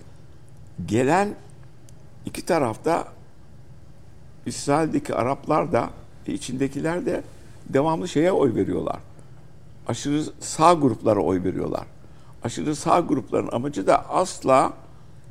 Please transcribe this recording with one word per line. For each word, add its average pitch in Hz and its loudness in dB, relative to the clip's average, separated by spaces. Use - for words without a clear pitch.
gelen 143 2
iki - -10
tarafta 156 0
İsrail'deki 143 2
Araplar 135 2
da, 117 4
içindekiler 143 -2
de - -2
devamlı 160 2
şeye 170 4
oy 127 4
veriyorlar. 90 0
Aşırı 143 0
sağ 165 6
gruplara 113 4
oy 90 2
veriyorlar. - -2
Aşırı 143 -2
sağ 175 4
grupların 123 0
amacı 135 -2
da - 4
asla 143 2